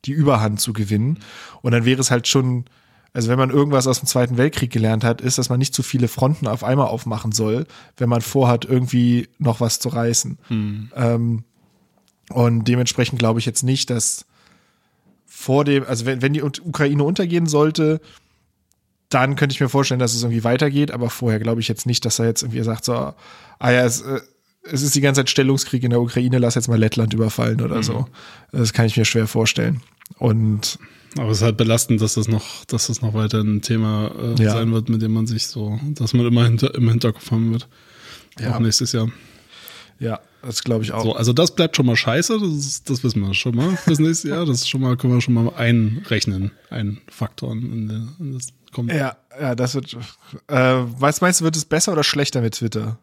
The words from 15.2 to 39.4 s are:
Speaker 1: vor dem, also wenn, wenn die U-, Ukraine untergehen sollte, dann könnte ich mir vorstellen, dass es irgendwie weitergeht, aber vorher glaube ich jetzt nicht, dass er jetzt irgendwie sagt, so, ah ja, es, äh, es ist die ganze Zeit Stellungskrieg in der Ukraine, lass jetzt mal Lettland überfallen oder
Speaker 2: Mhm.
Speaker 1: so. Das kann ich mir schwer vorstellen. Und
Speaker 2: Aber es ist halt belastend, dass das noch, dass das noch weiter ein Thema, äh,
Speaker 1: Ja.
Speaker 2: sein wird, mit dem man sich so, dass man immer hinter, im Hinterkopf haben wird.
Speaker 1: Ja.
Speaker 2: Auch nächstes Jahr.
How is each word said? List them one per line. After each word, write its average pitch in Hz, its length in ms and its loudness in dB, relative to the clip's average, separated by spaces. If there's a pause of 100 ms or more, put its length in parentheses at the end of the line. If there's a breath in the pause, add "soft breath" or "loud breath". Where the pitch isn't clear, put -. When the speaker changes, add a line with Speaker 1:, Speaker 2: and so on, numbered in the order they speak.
Speaker 1:
vor 139 380 0
dem, 139 200 2
also 117 220 -4
wenn, 127 160 -2
wenn 139 100 2
die 147 100 0
U-, 147 80 -2 (140)
Ukraine 147 380 0
untergehen 170 440 0
sollte, 156 540 2 (1080 soft breath)
dann 135 280 0
könnte 139 180 0
ich - 60 -8
mir 135 80 2
vorstellen, 131 320 0
dass 120 140 0
es 117 80 -4
irgendwie 117 220 -2
weitergeht, 139 460 2
aber 120 200 -4
vorher 110 300 -2
glaube 117 200 -2
ich - 80 -4
jetzt 113 180 -4
nicht, 120 180 -2
dass 117 140 -2
er 117 80 2
jetzt 113 160 0
irgendwie 120 200 -4
sagt, 110 220 -4
so, 123 80 -2
ah 123 220 -4 (460 loud breath)
ja, 123 240 4
es, 123 180 0
äh, 131 180 -6 (500)
es 139 120 -2
ist 143 120 0
die 139 60 2
ganze 139 200 4
Zeit 131 100 0
Stellungskrieg 135 520 0
in 120 80 0
der 120 120 4
Ukraine, 123 360 0
lass 120 180 2
jetzt 120 120 -2
mal 117 100 4
Lettland 110 360 2
überfallen 113 480 0
oder 117 140 -2
Speaker 2:
Mhm. 113 60 -2
Speaker 1:
so. 117 240 -2 (460 loud breath)
Das 113 220 0
kann 117 120 4
ich 107 120 0
mir 110 80 2
schwer 113 200 2
vorstellen. 117 540 0 (380)
Und 110 600 0 (380 loud breath)
Speaker 2:
Aber 117 140 -2
es 104 80 2
ist 101 40 2
halt 113 140 2
belastend, 113 460 2
dass 107 120 0
das 110 140 0
noch, - 380 -4
dass - 220 -2
das 113 120 -6
noch 107 140 -2
weiter 107 260 0
ein 107 220 0
Thema, 107 480 0 (280)
äh, 113 40 6
Speaker 1:
Ja. 107 100 4
Speaker 2:
sein 113 200 0
wird, 113 180 0
mit 110 100 2
dem 110 120 0
man 110 140 0
sich 113 200 -4
so, 107 340 -6 (140)
dass 117 180 -2
man 120 140 2
immer 117 180 4
hinter, 117 300 2
im 117 160 4
Hinterkopf 117 400 0
haben 113 220 2
wird. 117 140 -4 (720 loud breath)
Speaker 1:
Ja. 117 180 -4
Speaker 2:
Auch 120 40 -2
nächstes 113 320 0
Jahr. 113 180 0 (920 loud breath)